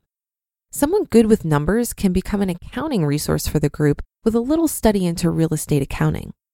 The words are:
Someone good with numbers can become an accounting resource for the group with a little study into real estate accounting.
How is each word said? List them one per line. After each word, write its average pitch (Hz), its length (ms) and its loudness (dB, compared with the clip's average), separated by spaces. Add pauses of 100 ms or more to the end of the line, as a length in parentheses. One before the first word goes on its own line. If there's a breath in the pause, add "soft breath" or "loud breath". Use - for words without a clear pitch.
(720)
Someone 349 340 0
good 220 220 4
with 208 180 2
numbers 160 480 0
can 190 180 0
become 190 300 -2
an 190 80 -2
accounting 233 560 -4
resource 147 420 -2
for 156 120 0
the 147 100 0
group 147 320 0 (220)
with 226 120 2
a 233 40 0
little 302 280 2
study 202 380 0
into 175 240 0
real 160 240 0
estate 147 280 0
accounting. - 520 -4 (200)